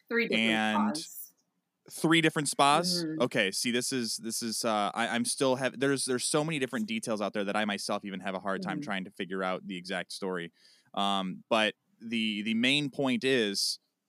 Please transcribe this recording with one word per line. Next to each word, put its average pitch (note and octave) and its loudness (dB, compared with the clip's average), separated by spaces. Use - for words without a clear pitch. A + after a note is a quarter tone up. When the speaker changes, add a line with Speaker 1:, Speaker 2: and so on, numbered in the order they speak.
Speaker 1:
Three A#3 2
different A2+ 4
Speaker 2:
And G#2+ 2
Speaker 1:
spas. - -8
Speaker 2:
three E3 4
different D#3+ 2
spas? D3 4
Speaker 1:
Mm-hmm. D#3 -2
Speaker 2:
Okay, A2+ 2
see, B2 -2
this A#2+ 0
is, B2 -2
this A2 -6
is, A2 -4
uh, G#2+ 2
I, A2+ -2
I'm A#2+ 0
still C3 2
have, C3 -2
there's, C#3 2
there's B2+ 0
so D3+ 2
many D#3+ -2
different B2 -2
details A2+ -2
out G2 -2
there G#2 -2
that G2+ -2
I G#2+ 2
myself G#2 -4
even G2 -8
have G2 -6
a F#2 -4
hard F#2+ -4
time F#2+ -4
Speaker 1:
Mm-hmm. F#2+ -6
Speaker 2:
trying F#2+ -4
to G#2 -16
figure F#2+ -6
out F#2 -2
the G2 -6
exact F2+ -6
story. F2+ -6
Um, G2 -2
but G#2+ 4
the, A2 -2
the A2+ -2
main C3+ 2
point B2+ 0
is, A#2 2